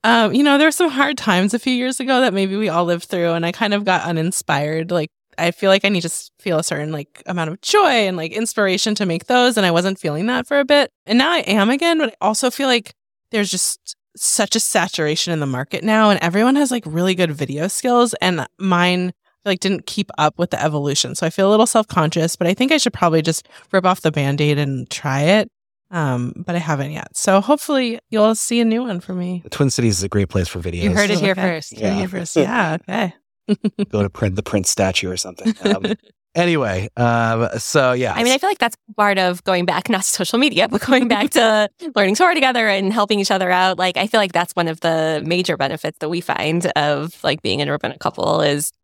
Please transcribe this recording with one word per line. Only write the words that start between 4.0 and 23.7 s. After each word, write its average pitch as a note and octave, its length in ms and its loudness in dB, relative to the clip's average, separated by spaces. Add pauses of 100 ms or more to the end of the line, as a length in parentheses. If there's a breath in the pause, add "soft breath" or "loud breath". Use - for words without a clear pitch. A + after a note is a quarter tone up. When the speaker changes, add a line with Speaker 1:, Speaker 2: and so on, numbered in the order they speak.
Speaker 1:
uninspired. D#3+ 880 -2
Like, D#3 180 -2 (260)
I C#3 140 0
feel G3 180 -2
like G3 160 4
I G3 40 2
need F#3 140 0
to D#3+ 40 -6
s-, - 320 -8
feel E3+ 220 -2
a - 20 -6
certain, D3+ 300 -6
like, - 340 -12
amount E3 240 -4
of F#3+ 100 -10
joy C#4+ 460 2
and, F#3 100 -2
like, E3 140 -6
inspiration G#3 680 -2
to G#3 100 -2
make E3+ 200 -4
those. B3 300 2
And G3 100 2
I F3 60 2
wasn't F#3 260 0
feeling D#3+ 280 -4
that B3+ 200 -2
for C#4+ 140 0
a C#4 40 2
bit. C#4+ 280 2 (140)
And A3+ 120 2
now D4+ 140 2
I E4+ 60 2
am G#3+ 320 2
again, D#4+ 280 2
but C#4 120 0
I - 40 -20 (100)
also A3 260 0
feel C#4 180 -4
like A#3+ 260 0 (380)
there's G#3 180 0
just - 460 -6 (200)
such - 380 -2
a A3+ 60 0
saturation E3+ 720 0
in D#3 80 -2
the C#3+ 60 -2
market C3 360 -6
now. A3 280 4
And G3 120 2
everyone G#3+ 320 2
has, C#4 160 2
like, A#3+ 160 -4
really F3 300 0
good F3 160 0
video C#3+ 340 -4
skills. A#3+ 540 2
And F3+ 260 -2 (140)
mine, F3+ 520 2 (320)
like, F#3+ 140 -2
didn't F#3+ 280 -2
keep - 320 -6
up D3+ 200 2
with F3 120 -2
the - 120 -4
evolution. C#3+ 540 -2
So E3 100 -2
I E3 40 0
feel G3 180 2
a - 20 4
little G#3+ 160 6
self-conscious, E3+ 680 0
but F3+ 100 -2
I F3+ 80 2
think C4 160 0
I D#4 60 4
should B3+ 160 0
probably D#3+ 300 2
just D#3+ 260 -4 (240 loud breath)